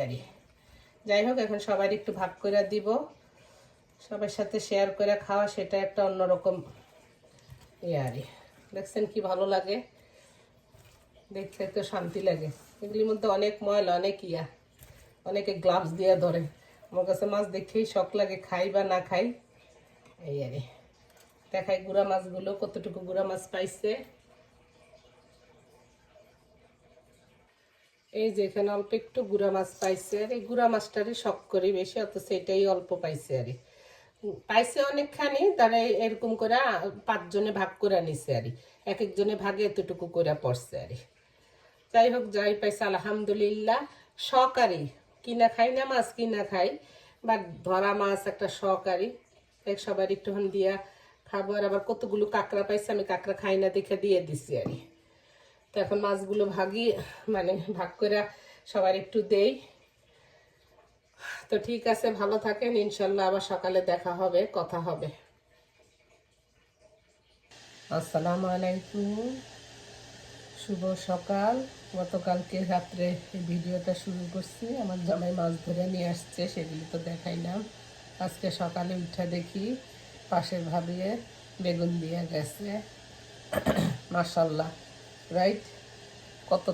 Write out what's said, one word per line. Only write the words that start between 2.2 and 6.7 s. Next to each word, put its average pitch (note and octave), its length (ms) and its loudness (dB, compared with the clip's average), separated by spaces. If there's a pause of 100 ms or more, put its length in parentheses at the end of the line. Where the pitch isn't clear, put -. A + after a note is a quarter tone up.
করে G3+ 200 2 (100)
দিব, G3+ 160 -2 (1120)
সবার G3+ 360 -6
সাথে G#3+ 220 -2
শেয়ার G3 360 2
করে G3+ 200 4 (100)
খাওয়া, G3+ 220 2
সেটা G3 380 -2
একটা G3 200 0
অন্যরকম F#3 500 2 (1300)